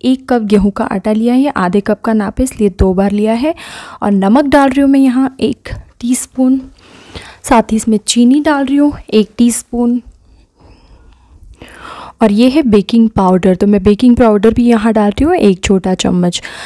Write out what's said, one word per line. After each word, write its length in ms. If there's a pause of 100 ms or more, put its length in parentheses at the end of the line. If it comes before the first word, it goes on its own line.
एक 260
कप 140
गेहूं 280
का 140
आटा 280
लिया 200
है, 80
ये 80
आधे 320
कप 200
का 120
नाप 260
है 40
इसलिए 280
दो 220
बार 180
लिया 240
है। 200 (460)
और 120
नमक 340
डाल 220
रही 120
हूँ 100
मैं 80
यहाँ 420
एक 280 (320)
टीस्पून, 580 (840)
साथ 280
ही 40
इसमें 240
चीनी 420
डाल 240
रही 120
हूँ 140 (220)
एक 240
टीस्पून 640 (2250)
और 100
ये 180
है 140
बेकिंग 460
पाउडर, 460
तो 120
मैं 160
बेकिंग 340
पाउडर 360
भी 120
यहाँ 280
डाल 180
रही 140
हूँ 120
एक 260
छोटा 320
चम्मच। 460 (240)